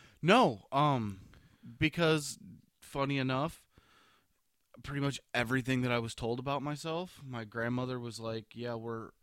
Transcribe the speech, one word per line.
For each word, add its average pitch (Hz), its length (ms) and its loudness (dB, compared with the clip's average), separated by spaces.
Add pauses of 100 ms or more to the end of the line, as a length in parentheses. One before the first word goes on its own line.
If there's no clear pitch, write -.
(220)
No, 170 500 6
um, 131 500 2 (560)
because 156 600 2 (440)
funny 139 360 -2
enough, 135 460 -2 (1200)
pretty 143 160 -4
much 139 220 0 (120)
everything 123 500 2
that 123 100 2
I 120 60 4
was 113 140 -4
told 120 260 -2
about 139 220 -2
myself, 160 640 -6
my 120 200 -8
grandmother 123 540 -2
was 117 200 -8
like, 113 340 -6
"Yeah, 120 220 -6
we're, 113 360 -8 (100)